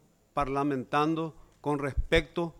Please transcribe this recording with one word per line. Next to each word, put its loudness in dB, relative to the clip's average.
parlamentando 0
con -2
respecto 0